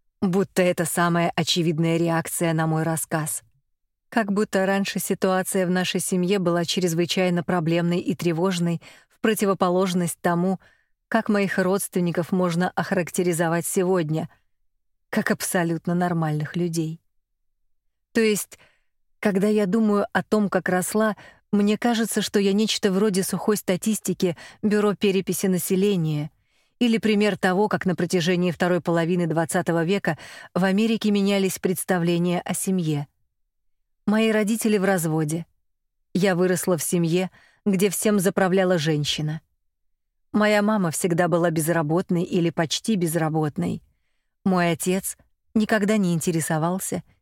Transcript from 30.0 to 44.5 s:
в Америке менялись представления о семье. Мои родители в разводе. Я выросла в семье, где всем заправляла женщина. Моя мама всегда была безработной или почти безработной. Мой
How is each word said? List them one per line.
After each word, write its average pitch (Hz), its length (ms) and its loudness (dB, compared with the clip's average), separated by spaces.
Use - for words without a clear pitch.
в 180 80 0
Америке 214 480 0
менялись 196 480 0
представления 175 800 0
о 180 140 -6
семье. 156 520 -2
Мои 220 260 2
родители 214 480 2
в 185 60 0
разводе. 165 600 0
Я 190 200 2
выросла 180 420 2
в 139 60 -4
семье, 175 460 0
где 196 280 2
всем 208 280 0
заправляла 185 600 2
женщина. 151 640 -2
Моя 208 320 4
мама 208 260 2
всегда 180 380 0
была 170 240 2
безработной 165 720 0
или 170 260 0
почти 170 460 -2
безработной. 160 880 -2
Мой 175 260 2